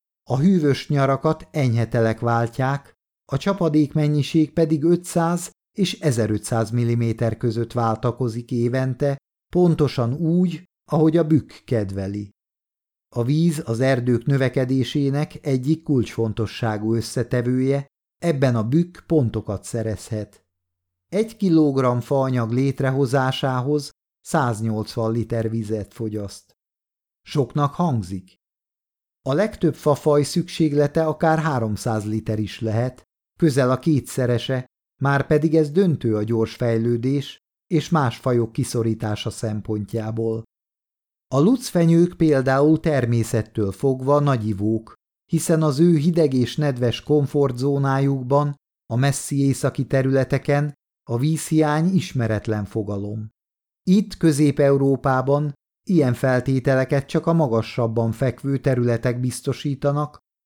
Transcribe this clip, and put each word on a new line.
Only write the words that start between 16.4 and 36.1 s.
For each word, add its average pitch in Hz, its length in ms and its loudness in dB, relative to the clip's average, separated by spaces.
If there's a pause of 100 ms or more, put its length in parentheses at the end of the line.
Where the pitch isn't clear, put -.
összetevője, 127 920 -2 (300)
ebben 135 400 0
a 110 120 0
bükk 170 280 0 (100)
pontokat 110 580 0
szerezhet. 107 800 -8 (640)
Egy 226 300 -4
kilogramm 139 640 2
faanyag 127 520 0
létrehozásához 135 1400 0 (300)
száznyolcvan 113 920 -2
liter 113 380 -2
vizet 110 440 -6
fogyaszt. 104 580 -10 (720)
Soknak 143 520 -2
hangzik? 104 600 -2 (880)
A 131 100 -2
legtöbb 180 420 0
fafaj 147 480 2
szükséglete 156 840 0
akár 156 320 0
háromszáz 113 640 -2
liter 107 340 -4
is 107 220 -6
lehet, 113 420 -2 (360)
közel 135 320 2
a 127 80 0
kétszerese, 127 880 -2 (360)
márpedig 147 540 2
ez 151 140 4
döntő 147 460 2